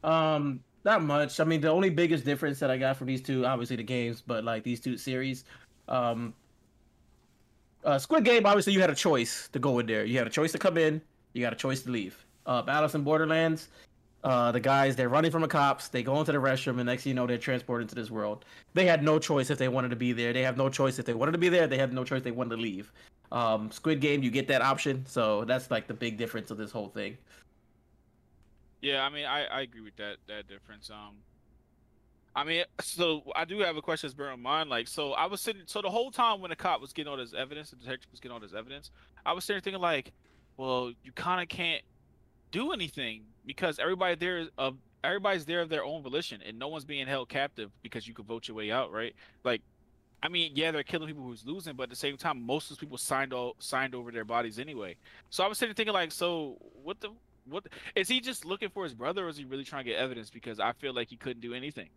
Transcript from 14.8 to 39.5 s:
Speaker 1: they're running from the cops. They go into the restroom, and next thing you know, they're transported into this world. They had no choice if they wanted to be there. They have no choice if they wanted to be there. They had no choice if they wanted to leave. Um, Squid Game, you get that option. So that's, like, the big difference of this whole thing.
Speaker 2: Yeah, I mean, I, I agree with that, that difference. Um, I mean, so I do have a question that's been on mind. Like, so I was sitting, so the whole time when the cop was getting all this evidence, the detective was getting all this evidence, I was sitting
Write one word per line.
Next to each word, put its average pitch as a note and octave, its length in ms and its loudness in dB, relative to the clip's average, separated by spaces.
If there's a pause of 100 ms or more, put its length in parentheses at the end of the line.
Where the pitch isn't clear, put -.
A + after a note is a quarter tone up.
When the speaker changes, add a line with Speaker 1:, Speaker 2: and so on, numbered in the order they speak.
Speaker 1:
they're B2 140 2
running D#3 220 6
from D#3+ 100 2
the D#3 60 2
cops. C#3 420 2
They B2+ 120 0
go C3+ 180 2
into D3+ 120 2
the D3 80 2
restroom, C3 400 2
and B2 60 0
next B2 180 -2
thing C#3 80 0
you B2+ 40 0
know, B2 120 2
they're B2 100 0
transported A#2+ 480 -2
into G#2+ 100 -14
this A2+ 140 -6
world. G#2+ 360 -4 (280)
They F#3 120 6
had E3 180 6
no D#3 160 6
choice C#3+ 300 2
if C#3 80 2
they C3 100 2
wanted B2+ 220 0
to A#2+ 60 -2
be B2 180 0
there. A#2+ 200 0
They B2+ 100 2
have B2+ 140 2
no C3+ 120 4
choice C3 300 2
if A#2+ 60 -6
they A#2+ 80 0
wanted C3+ 200 2
to E3+ 40 0
be F3 120 4
there. E3+ 180 6
They C3 100 2
had C3 160 2
no B2+ 100 -2
choice C3 160 -2
if B2+ 40 -6
they B2+ 80 -4
wanted A#2 240 -2
to A2+ 60 -4
leave. G#2 300 -6 (400)
Um, A2 400 2
Squid D#3 300 0
Game, C#3+ 220 4
you B2+ 80 2
get C3 160 0
that C3 140 6
option. C3+ 460 2
So A2 380 2
that's, B2+ 240 0
like, A2+ 180 0
the A#2+ 60 -8
big A2 240 -4
difference A2 340 -6
of G#2+ 60 -6
this G#2 140 -8
whole G#2 180 -6
thing. G#2 280 -8 (1600)
Speaker 2:
Yeah, C#3 220 0
I C3+ 60 0
mean, D3 160 -6
I, C#3 200 -2
I - 160 -4
agree A#2+ 200 -10
with G#2+ 160 -18
that, G#2 200 -8 (100)
that G#2 200 -12
difference. G2+ 420 -20
Um, G#2 280 -18 (1160)
I C#3 80 0
mean, E3 200 0 (180)
so D#3+ 420 -2 (120)
I E3 100 0
do F#3+ 140 -6
have E3+ 180 0
a D3+ 40 -8
question D#3+ 260 -4
that's C3 80 -10
been C#3+ 120 -10
on C3 140 -12
mind. D3 280 0
Like, A#2 180 -2
so D3 260 -4
I D#3 120 0
was F#3+ 160 -6
sitting, G3+ 240 -6
so G#3 160 -6
the G3+ 80 -2
whole A#3 220 -2
time A3 300 2
when F3+ 80 -10
the D#3+ 60 -6
cop E3+ 260 0
was C3+ 120 -16
getting D3 160 -6
all C#3 80 -6
this A#2+ 160 -10
evidence, D3 380 -8
the B2+ 60 -20
detective B2+ 340 -10
was - 80 -20
getting B2 140 -14
all A#2 80 -12
this G2 120 -16
evidence, B2+ 380 -12 (340)
I D#3 80 2
was F3 120 -4
sitting G3+ 120 -2